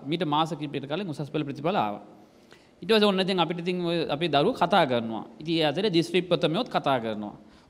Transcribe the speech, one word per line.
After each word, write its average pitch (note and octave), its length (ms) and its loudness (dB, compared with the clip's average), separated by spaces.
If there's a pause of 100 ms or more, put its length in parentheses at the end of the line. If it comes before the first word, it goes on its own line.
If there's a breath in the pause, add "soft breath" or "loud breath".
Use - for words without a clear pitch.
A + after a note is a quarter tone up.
මීට E3+ 240 -2
මාස D3+ 260 0
කිහිපයකට C#3+ 360 -8
කලින් F3 200 -6
උසස් C#3+ 220 -8
පෙළ D3+ 140 -2
ප්‍රතිඵල C#3+ 320 -4
ආවා. G#2 260 -2 (720 soft breath)
ඊට F3 140 -4
පස්සේ G#3 160 6
ඔන්න F#3+ 140 4
ඉතින් F#3 200 2
අපිට F3 200 0
ඉතින් F3+ 220 -2
ඔය E3+ 240 0
අපේ D3+ 220 -2
දරුවෝ D3 260 4
කතා F3 320 4
කරනවා. A2+ 380 -2 (100)
ඉතින් D#3+ 200 -4
ඒ D#3+ 100 2
අතරේ F3 260 0
දිස්ත්‍රික් E3+ 380 2
ප්‍රථමයොත් D#3+ 400 0
කතා C#3 320 0
කරනවා. G#2+ 340 -6 (360 soft breath)